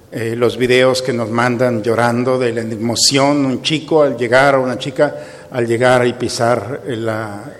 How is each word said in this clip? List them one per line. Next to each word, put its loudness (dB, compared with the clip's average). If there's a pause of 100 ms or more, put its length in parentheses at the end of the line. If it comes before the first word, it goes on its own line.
(120)
Eh, -6
los 0
videos 2
que -4
nos -4
mandan 0
llorando 0
de 0
la -4
emoción, 0
un -2
chico 0
al 0
llegar, 4
o 2
una -4
chica -4
al -2
llegar 4
y 0
pisar -2
el, -6
la, -8